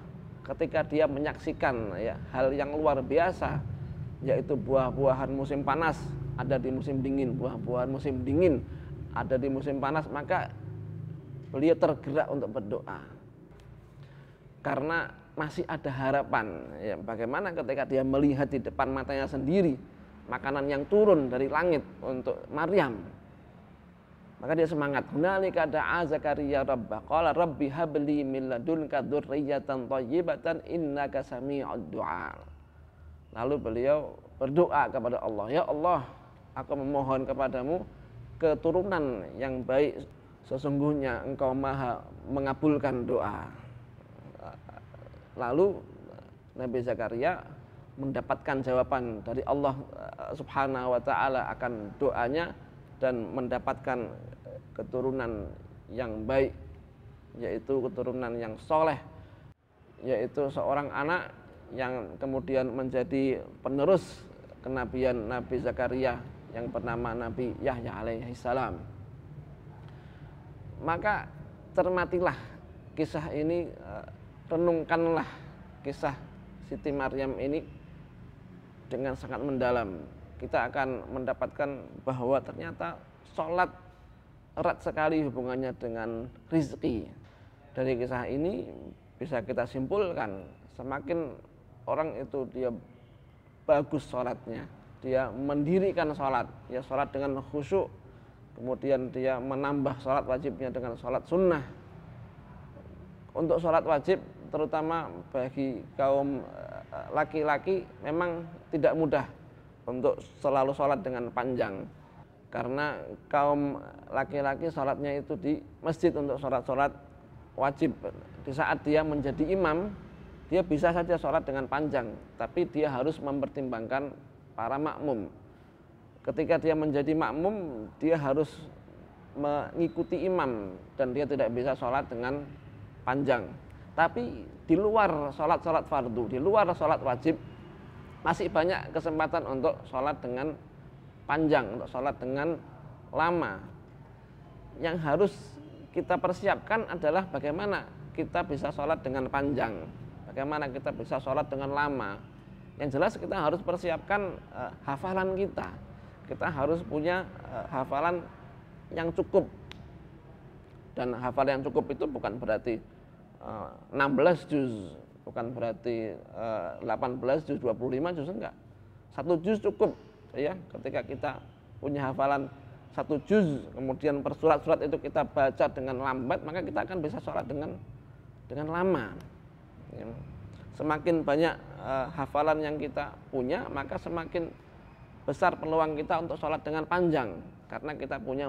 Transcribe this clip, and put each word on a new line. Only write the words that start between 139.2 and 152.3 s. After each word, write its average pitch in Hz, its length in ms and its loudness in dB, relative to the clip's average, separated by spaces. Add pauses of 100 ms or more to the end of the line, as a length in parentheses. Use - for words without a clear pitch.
untuk 127 400 2
sholat 139 400 0
dengan 131 320 -2 (720)
panjang, 143 480 4
untuk 80 160 -6
sholat 131 240 0
dengan 139 400 0 (560)
lama. 156 480 2 (1200)
Yang 160 240 0
harus 160 280 6 (600)
kita 175 240 2
persiapkan 185 720 2
adalah 170 400 2
bagaimana 160 560 -2 (320)
kita 165 260 0
bisa 147 300 -2
sholat 151 320 0
dengan 131 240 -2
panjang, 123 560 0 (480)
bagaimana 143 400 -2
kita 139 180 -4
bisa 143 300 -4
sholat 143 320 0
dengan 139 180 -2
lama. 139 460 0 (640)